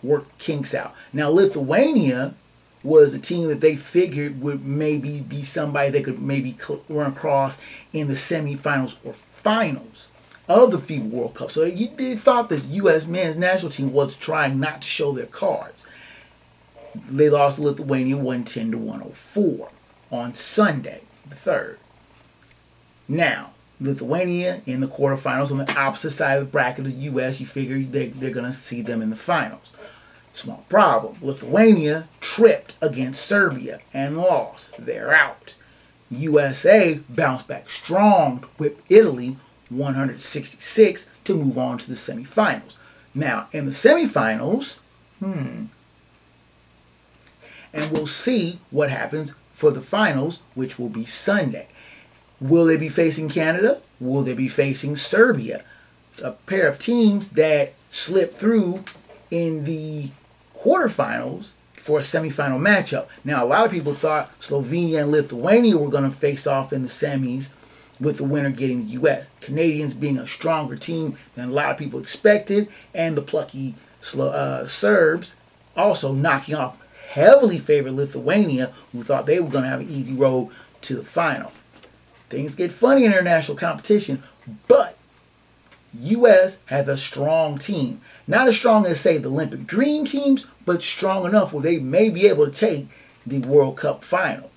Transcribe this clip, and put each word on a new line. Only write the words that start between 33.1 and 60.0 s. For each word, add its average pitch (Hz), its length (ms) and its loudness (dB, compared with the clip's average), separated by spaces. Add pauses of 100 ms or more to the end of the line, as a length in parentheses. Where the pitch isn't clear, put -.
Serbia 185 540 0 (140)
and 139 240 -4
lost. 170 520 -2 (100)
They're 117 340 -4
out. - 420 0 (540)
U 147 300 2
S 135 260 -2
A 175 440 6
bounced 131 400 -4
back - 200 -12
strong 175 720 2
to - 80 -20 (100)
whip 147 300 -4
Italy 135 480 6 (340)
one 135 260 -4
hundred 135 260 -4
sixty-six - 840 0 (180)
to 190 100 0
move 135 220 0
on 127 220 -4
to - 100 -16
the 127 60 -10
semifinals. - 840 -4 (360)
Now, 127 380 -4
in 147 140 -6
the 135 80 -6
semifinals, 214 1080 -4 (400)
hmm, 135 460 -8 (2000)
and 151 180 -4
we'll 156 160 -2
see 175 520 -2 (100)
what 143 200 2
happens 135 460 -6 (160)
for 151 200 4
the 131 100 -4
finals, 170 580 -2 (160)
which 127 240 -8
will 123 100 -6
be 113 140 -8
Sunday. 160 640 -2 (720)
Will 165 260 4
they 160 120 4
be 151 120 -4
facing 156 380 0
Canada? 175 540 0 (180)
Will 131 240 -2
they 123 100 -4
be 127 140 -2
facing 139 480 -2
Serbia? 143 680 2 (580)
A 127 80 -8
pair - 380 0
of 139 100 -6
teams 220 520 2
that 151 420 2 (160)
slipped 175 460 0
through 196 500 2 (440)
in 160 360 -2
the 156 440 -6 (440)